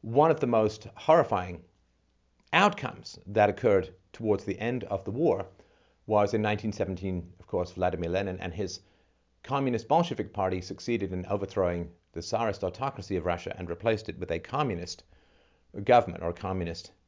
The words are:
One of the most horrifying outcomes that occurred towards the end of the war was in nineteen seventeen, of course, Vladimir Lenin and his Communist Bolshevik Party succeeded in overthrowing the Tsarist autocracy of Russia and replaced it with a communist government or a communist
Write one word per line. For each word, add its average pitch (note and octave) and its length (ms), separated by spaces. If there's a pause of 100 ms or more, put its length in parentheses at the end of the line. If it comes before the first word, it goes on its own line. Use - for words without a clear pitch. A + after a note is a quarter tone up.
One C#3+ 320
of - 80
the B2+ 80
most A2 480
horrifying F#2 640 (880)
outcomes - 760
that G#2 220
occurred G2 440 (180)
towards G#2+ 300
the F#2+ 160
end A#2+ 240
of G2 220
the G#2 80
war A2+ 340 (600)
was G#2 280
in G#2+ 80
nineteen G#2 300
seventeen, F2+ 680
of - 80
course, F2 260
Vladimir F2 360
Lenin F#2 320
and E2+ 140
his F#2 260 (640)
Communist C3+ 460
Bolshevik D3+ 440
Party F#2+ 280
succeeded F#2+ 520
in F2+ 140
overthrowing F#2 640 (220)
the - 100
Tsarist A2 420
autocracy G2+ 520
of E2+ 100
Russia E2+ 320
and F2+ 100
replaced G#2 400
it F2+ 100
with F2+ 120
a E2+ 80
communist G2+ 680 (800)
government A2+ 380
or E2+ 80
a E2+ 40
communist F#2 580 (160)